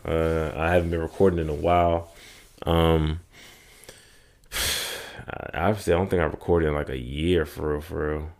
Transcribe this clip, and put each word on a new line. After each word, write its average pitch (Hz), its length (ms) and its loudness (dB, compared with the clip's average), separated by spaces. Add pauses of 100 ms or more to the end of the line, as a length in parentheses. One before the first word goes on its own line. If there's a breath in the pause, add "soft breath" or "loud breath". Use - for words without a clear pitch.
Uh, 80 520 0
I 82 160 0
haven't 85 180 2
been 85 100 -2
recording 87 380 2
in 78 100 -2
a 76 60 -2
while. 85 580 2 (540 loud breath)
Um, 82 540 2 (1300 loud breath)
<sighs> - 20 -14
I, - 1160 -4
obviously, 101 240 0
I 85 40 6
don't 95 140 0
think 90 100 2
I 80 40 4
recorded 80 440 2
in, 76 60 0
like, 73 140 -2
a 65 100 -6
year, 78 480 0
for 76 280 -6
real, 76 60 -4
for 78 340 -6
real. 78 140 -8 (120)